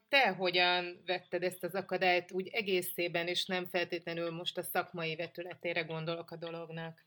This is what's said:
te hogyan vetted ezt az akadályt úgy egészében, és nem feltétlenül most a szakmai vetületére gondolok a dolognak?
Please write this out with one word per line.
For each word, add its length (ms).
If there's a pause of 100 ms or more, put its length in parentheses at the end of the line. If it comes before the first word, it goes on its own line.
te 200
hogyan 760
vetted 360
ezt 200
az 120
akadályt 560
úgy 220
egészében, 760
és 200
nem 200
feltétlenül 640
most 280
a 40
szakmai 540
vetületére 680
gondolok 480
a 60
dolognak? 720